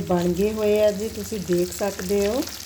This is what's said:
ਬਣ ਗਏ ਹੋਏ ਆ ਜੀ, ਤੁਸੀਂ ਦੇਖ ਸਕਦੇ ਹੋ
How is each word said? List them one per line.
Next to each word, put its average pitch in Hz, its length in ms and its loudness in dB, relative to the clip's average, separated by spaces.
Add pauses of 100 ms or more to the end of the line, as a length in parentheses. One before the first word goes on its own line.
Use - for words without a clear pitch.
ਬਣ 175 220 2
ਗਏ 196 220 0
ਹੋਏ 214 300 2
ਆ 214 80 6
ਜੀ, 208 180 -4
ਤੁਸੀਂ 214 380 -8
ਦੇਖ 180 260 2
ਸਕਦੇ 202 540 0
ਹੋ 240 160 0 (240)